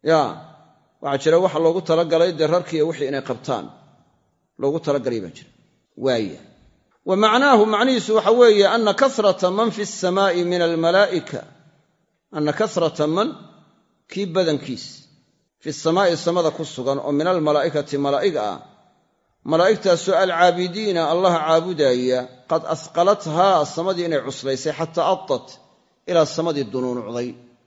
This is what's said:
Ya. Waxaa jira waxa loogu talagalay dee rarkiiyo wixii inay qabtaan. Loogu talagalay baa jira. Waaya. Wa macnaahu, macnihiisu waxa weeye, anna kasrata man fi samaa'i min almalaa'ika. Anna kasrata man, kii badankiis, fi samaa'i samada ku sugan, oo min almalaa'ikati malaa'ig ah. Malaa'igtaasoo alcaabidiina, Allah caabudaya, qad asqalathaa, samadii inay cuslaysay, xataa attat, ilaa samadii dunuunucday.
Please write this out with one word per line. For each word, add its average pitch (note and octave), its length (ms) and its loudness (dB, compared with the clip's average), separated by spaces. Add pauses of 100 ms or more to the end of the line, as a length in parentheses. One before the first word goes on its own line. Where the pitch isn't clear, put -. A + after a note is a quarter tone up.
Ya. D#3 160 2 (800)
Waxaa E3+ 160 -2
jira E3 200 4
waxa F3 200 0
loogu E3 220 2
talagalay E3 520 2
dee D#3 140 0
rarkiiyo D#3+ 420 0
wixii D3+ 200 -4
inay C#3 140 -4
qabtaan. A#2 440 -6 (920)
Loogu C#3+ 220 -2
talagalay C3 400 -2
baa E2+ 120 -14
jira. - 180 -20 (460)
Waaya. A#2 440 -2 (680)
Wa F#3 100 0
macnaahu, A3 500 4
macnihiisu A3 480 0
waxa G#3+ 180 2
weeye, A3 360 6
anna G#3+ 260 2
kasrata G3+ 560 2
man G#3+ 200 0
fi G3 160 -8
samaa'i F#3 580 0
min F3 180 -2
almalaa'ika. E3+ 800 0 (920)
Anna D3+ 200 -2
kasrata E3 540 -2
man, F3+ 220 -2 (840)
kii G3 160 -6
badankiis, D#3+ 580 -2 (800)
fi D3+ 80 -8
samaa'i E3+ 440 0
samada E3+ 340 0
ku D#3+ 140 -10
sugan, C3+ 340 -6
oo D3 140 -6
min D3 140 0
almalaa'ikati D3+ 720 0
malaa'ig C#3+ 380 0
ah. G#2 220 -6 (880)
Malaa'igtaasoo F3 680 2
alcaabidiina, F3+ 960 0
Allah F3 280 2
caabudaya, D3 840 2 (280)
qad E3 180 0
asqalathaa, F3 1000 2
samadii F3 400 -4
inay D#3 220 -2
cuslaysay, C3+ 460 -6
xataa D#3+ 400 -4
attat, C#3+ 340 -4 (600)
ilaa E3 180 4
samadii D#3+ 380 -4
dunuunucday. B2 640 -6 (380)